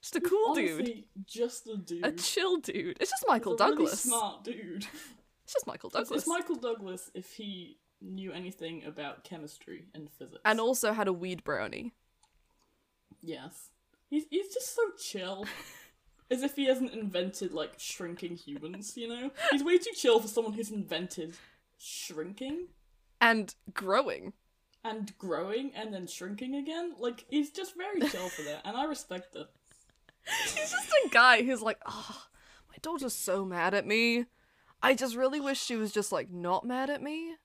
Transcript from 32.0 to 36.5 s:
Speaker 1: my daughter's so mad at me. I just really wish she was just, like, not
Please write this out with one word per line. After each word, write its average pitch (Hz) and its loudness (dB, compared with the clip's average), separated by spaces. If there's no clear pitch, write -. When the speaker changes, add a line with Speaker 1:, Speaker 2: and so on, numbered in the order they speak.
Speaker 1:
my - -20
daughter's 285 -2
so 196 0
mad 180 2
at 202 2
me. 233 4
I 262 8
just 240 -2
really 262 2
wish 277 0
she 240 -2
was 214 0
just, 208 0
like, 175 -2
not 175 0